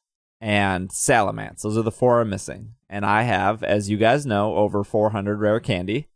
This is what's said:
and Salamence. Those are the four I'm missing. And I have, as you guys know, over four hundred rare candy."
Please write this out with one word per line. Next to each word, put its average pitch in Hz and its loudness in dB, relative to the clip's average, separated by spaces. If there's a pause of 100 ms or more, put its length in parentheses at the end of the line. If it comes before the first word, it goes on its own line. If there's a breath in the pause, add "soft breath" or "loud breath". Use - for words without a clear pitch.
(400)
and 98 0
Salamence. 107 0
Those 107 -2
are 113 0
the 110 0
four 120 2
I'm 113 0
missing. 110 -10 (160)
And 101 -6
I 104 2
have, 104 0
as 101 0
you 104 0
guys 123 2
know, 104 0
over 101 0
four 107 0
hundred 104 -2
rare 107 2
candy." 101 -4